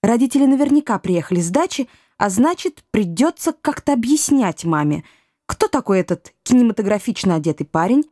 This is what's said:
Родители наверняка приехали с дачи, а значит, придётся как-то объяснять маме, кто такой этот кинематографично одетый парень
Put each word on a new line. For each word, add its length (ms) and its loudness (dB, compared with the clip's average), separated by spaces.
Родители 440 2
наверняка 520 2
приехали 420 -2
с 100 -4
дачи, 380 -2
а 140 -2
значит, 600 -2
придётся 640 -2
как-то 400 -4
объяснять 720 0
маме, 400 0
кто 220 -2
такой 320 0
этот 420 -6
кинематографично 960 0
одетый 300 -2
парень 460 0